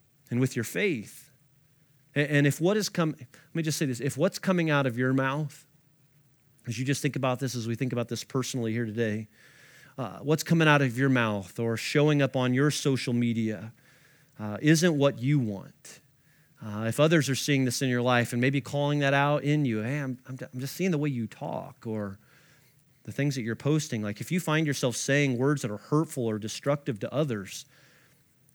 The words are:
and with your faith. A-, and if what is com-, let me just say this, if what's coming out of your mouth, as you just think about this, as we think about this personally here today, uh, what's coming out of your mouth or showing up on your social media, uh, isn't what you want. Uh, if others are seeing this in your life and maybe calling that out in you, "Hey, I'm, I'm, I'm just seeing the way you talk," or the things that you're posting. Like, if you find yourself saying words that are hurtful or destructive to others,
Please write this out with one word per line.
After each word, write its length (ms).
and 120
with 120
your 120
faith. 640
A-, 160
and 160
if 140
what 160
is 140
com-, 280
let 380
me 80
just 140
say 80
this, 160
if 160
what's 200
coming 320
out 160
of 120
your 160
mouth, 520
as 140
you 60
just 160
think 160
about 240
this, 140
as 120
we 80
think 160
about 160
this 160
personally 480
here 140
today, 420
uh, 220
what's 240
coming 220
out 160
of 160
your 120
mouth 500
or 160
showing 460
up 160
on 160
your 180
social 400
media, 600
uh, 220
isn't 360
what 220
you 200
want. 600
Uh, 200
if 160
others 260
are 80
seeing 300
this 160
in 80
your 120
life 300
and 80
maybe 220
calling 380
that 140
out 300
in 220
you, 160
"Hey, 180
I'm, 180
I'm, 100
I'm 80
just 160
seeing 140
the 60
way 120
you 180
talk," 580
or 320
the 80
things 240
that 60
you're 160
posting. 440
Like, 200
if 100
you 80
find 260
yourself 300
saying 420
words 260
that 80
are 40
hurtful 500
or 140
destructive 640
to 120
others, 520